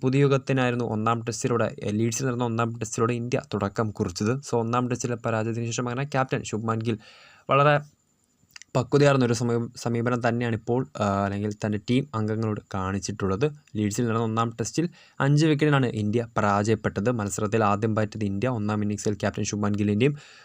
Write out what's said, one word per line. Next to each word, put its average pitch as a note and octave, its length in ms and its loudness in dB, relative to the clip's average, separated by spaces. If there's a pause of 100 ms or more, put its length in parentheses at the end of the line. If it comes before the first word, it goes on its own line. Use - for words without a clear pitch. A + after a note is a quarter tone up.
പുതിയ C3 180 2
യുഗത്തിനായിരുന്നു C3 640 2
ഒന്നാം A2+ 400 0
ടെസ്റ്റിലൂടെ, A#2 580 -2
ഏ, G#2 80 -2
ലീഡ്സിൽ A2+ 360 0
നടന്ന B2 180 -2
ഒന്നാം A#2 340 -2
ടെസ്റ്റിലൂടെ A#2 360 -2
ഇന്ത്യ A#2+ 260 -2 (140)
തുടക്കം G#2 360 -2
കുറിച്ചത്. G#2 480 0
So, - 160 -6
ഒന്നാം A#2+ 340 0
ടെസ്റ്റിലെ A#2+ 280 -4
പരാജയത്തിന് A2+ 480 -2
ശേഷം A#2+ 240 -4
അങ്ങനെ B2 160 -4
ക്യാപ്റ്റൻ C3+ 380 -2
ശുഭ്മാൻ A2+ 360 -2
ഗിൽ A2+ 200 -2 (520)
വളരെ D3 300 6 (960)
പക്വതയാർന്ന C#3 480 4
ഒരു A#2+ 80 2
സമീപ-, A#2 440 0
സമീപനം A#2+ 520 0
തന്നെയാണ് A#2 280 0
ഇപ്പോൾ, A#2+ 300 -2 (140)
ആ, G2+ 240 2
അല്ലെങ്കിൽ G2+ 280 -2 (120)
തൻ്റെ G#2 140 -2 (120)
ടീം C3 240 2
അംഗങ്ങളോട് G#2+ 460 -2 (140)
കാണിച്ചിട്ടുള്ളത്. G2 760 -2 (240)
ലീഡ്സിൽ G#2+ 280 -2
നടന്ന A2+ 140 0
ഒന്നാം A#2 320 -2
ടെസ്റ്റിൽ A#2 380 -4 (320)
അഞ്ച് D3 260 4
wicket-ിനാണ് D3 400 4
ഇന്ത്യ A2 400 -2 (100)
പരാജയപ്പെട്ടത്. G#2 760 2
മത്സരത്തിൽ A2 540 0
ആദ്യം G#2 300 2
ബാറ്റ് G#2+ 180 0
ചെയ്ത A2 120 -4
ഇന്ത്യ G2+ 240 -2
ഒന്നാം G#2+ 340 -2
ഇന്നിംഗ്സിൽ G#2 320 -2
ക്യാപ്റ്റൻ G#2 300 -2
ശുഭ്മാൻ G#2 300 -2
ഗില്ലിൻ്റെയും, G#2 420 2 (280)